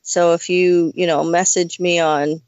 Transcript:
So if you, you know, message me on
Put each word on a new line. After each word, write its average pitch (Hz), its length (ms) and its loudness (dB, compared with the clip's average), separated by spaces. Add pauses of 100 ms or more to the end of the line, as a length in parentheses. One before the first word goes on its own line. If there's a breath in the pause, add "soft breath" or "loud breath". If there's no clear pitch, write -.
So 170 320 0
if 170 160 -6
you, 180 440 2
you 180 120 -2
know, 156 180 0
message 175 560 -2
me 175 180 0
on 156 500 0